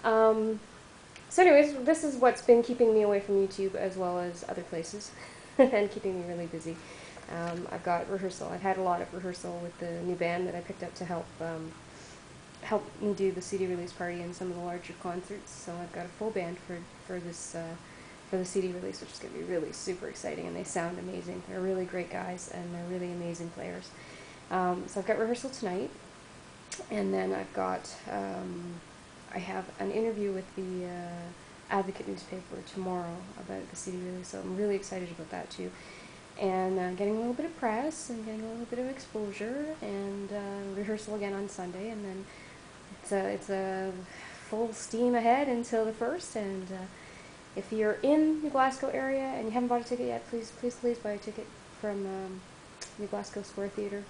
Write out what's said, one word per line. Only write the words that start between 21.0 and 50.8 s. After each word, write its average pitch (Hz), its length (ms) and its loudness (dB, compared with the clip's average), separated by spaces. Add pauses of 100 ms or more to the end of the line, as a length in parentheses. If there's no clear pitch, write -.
They're 190 120 -4
really 185 260 2
great 180 240 -4
guys, 180 420 -4
and 175 220 -6
they're 175 160 -6
really 180 220 -2
amazing 170 380 -4
players. 180 420 -8 (580)
Um, 180 380 2
so - 120 -2
I've 190 60 -2
got 214 140 4
rehearsal 240 320 2
tonight, 214 400 -2 (1000)
and 196 240 2
then 190 200 2
I've 190 200 -4
got, - 340 0 (240)
um, 98 720 -4 (500)
I - 60 -6
have 185 280 -4 (140)
an 196 120 0
interview 214 400 2
with 190 240 -4
the, 185 300 -2
uh, 175 440 -6 (400)
Advocate 196 380 0
newspaper 185 560 -8 (100)
tomorrow 180 440 -2 (220)
about 180 300 -8
the 180 60 -12
C 190 160 -8
D 180 60 -4
release, 180 320 -6
so 196 100 -6
I'm 185 180 -4
really 208 180 2
excited 185 360 -4
about 165 180 -10
that - 220 -6
too. 185 180 -6 (720)
And, 185 380 2
uh, 180 140 0
getting 202 220 2
a 220 40 0
little 240 140 2
bit 294 120 0
of 330 120 -6
press 254 520 0
and 220 160 -4
getting 220 160 -6
a 220 60 -6
little 233 180 -6
bit 240 140 -4
of 254 80 0
exposure, 254 960 -4
and, 196 500 -4
uh, 202 300 -4 (120)
rehearsal 208 380 -2
again 202 200 0
on 196 140 -2
Sunday, 185 440 -6
and 208 120 -6
then 190 220 -6 (760)
it's - 100 -6
a, 196 180 2
it's 202 200 -2
a 190 440 0 (560)
full 220 240 0
steam 240 400 2
ahead 240 340 8
until 233 380 2
the 226 80 0
first. 254 420 -2
And, 196 360 -4
uh, 190 160 -6 (680)
if 190 160 -4
you're 214 320 4
in 311 380 8
the 302 80 0
Glasgow 262 400 4
area 269 320 2
and 262 240 -2
you 220 60 -2
haven't 240 180 2
bought 240 100 4
a 233 60 -4
ticket 247 220 0
yet, 233 220 -2
please, 226 300 -4
please, 240 160 -2
please 240 220 0